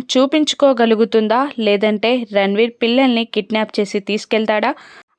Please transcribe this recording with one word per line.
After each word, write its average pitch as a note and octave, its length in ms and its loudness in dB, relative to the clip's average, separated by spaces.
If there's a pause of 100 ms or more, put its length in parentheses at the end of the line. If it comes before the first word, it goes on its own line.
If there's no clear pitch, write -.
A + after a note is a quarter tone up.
చూపించుకోగలుగుతుందా? A#3 1300 2 (180)
లేదంటే G#3+ 520 0 (220)
రణ్వీర్ G3+ 480 2
పిల్లల్ని A#3+ 440 2
కిడ్నాప్ G#3+ 460 -4
చేసి G#3 280 -4
తీసుకెళ్తాడా? G#3+ 720 -2 (480)